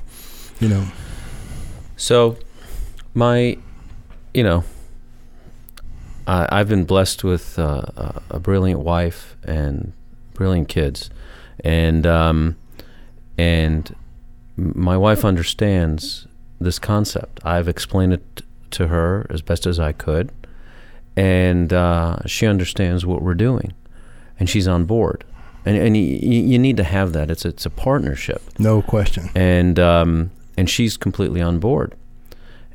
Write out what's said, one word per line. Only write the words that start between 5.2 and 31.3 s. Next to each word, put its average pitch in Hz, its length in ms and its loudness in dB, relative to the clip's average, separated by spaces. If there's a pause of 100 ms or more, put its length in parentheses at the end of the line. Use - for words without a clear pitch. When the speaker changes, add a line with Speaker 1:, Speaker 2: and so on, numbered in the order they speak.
Speaker 2:
I, 90 240 2
I've 101 180 2
been 98 160 2
blessed 95 400 2
with, 90 340 -2
uh, 73 240 0 (140)
a, - 340 -8
a - 100 -6
brilliant 92 400 2
wife 85 640 -2
and 73 480 -4 (420)
brilliant 92 340 0
kids, - 420 -2 (540)
and, 80 420 4
um, 80 500 4 (840)
and 80 560 2 (640)
m-, 90 180 -2
my 90 220 2
wife 104 280 4
understands 87 1000 0 (340)
this 87 180 -2
concept. - 680 -2
I've 85 240 0
explained 92 440 0
it - 300 -6 (280)
to - 180 0
her 87 420 0
as 80 120 -6
best - 240 -2
as 87 120 0
I 78 140 0
could, 80 400 -2 (840)
and, 90 560 4
uh, 85 540 2
she - 180 -2
understands 90 640 0
what 90 160 -2
we're 87 120 0
doing, 117 380 0 (680)
and 92 100 0
she's 98 160 2
on 87 180 4
board. 104 400 0 (400)
And, 104 120 2
and 107 180 4
y-, 80 260 2
y-, 85 80 -2
you 120 300 4
need 131 200 4
to 98 60 2
have 95 280 0
that. 76 180 -2
It's, - 140 -4
it's - 200 -6
a 78 60 -4
partnership. - 720 -2 (160)
Speaker 1:
No 110 240 4
question. 95 520 2
Speaker 2:
And, 90 440 4
um, 85 520 4 (260)
and 92 120 2
she's 117 280 0
completely 90 440 -2